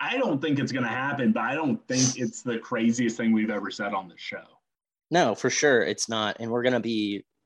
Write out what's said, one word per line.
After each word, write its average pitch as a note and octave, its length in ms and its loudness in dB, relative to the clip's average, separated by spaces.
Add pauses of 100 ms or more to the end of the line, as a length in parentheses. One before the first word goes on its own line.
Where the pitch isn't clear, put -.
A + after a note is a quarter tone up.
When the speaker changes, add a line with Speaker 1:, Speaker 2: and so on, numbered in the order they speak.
Speaker 1:
I G3+ 180 -2
don't F3 240 0
think D3 160 0
it's C3 140 -2
gonna B2 160 -2
happen, C3 420 0
but A2 140 0
I C3 100 -2
don't D3 320 -2
think B2+ 320 0
it's A#2 240 -6
the A#2 160 -4
craziest A#2 580 0
thing A2+ 160 2
we've G#2+ 180 4
ever G2+ 200 -4
said G2+ 240 -6
on F#2 140 -6
the E2+ 100 -20
show. - 240 -10 (720)
Speaker 2:
No, C#3+ 240 4
for B2+ 120 0
sure B2 340 4
it's F2+ 260 -2
not. G#2+ 320 -2
And A2+ 100 -6
we're A#2+ 140 0
gonna B2+ 160 2
be G#2 440 -2 (220)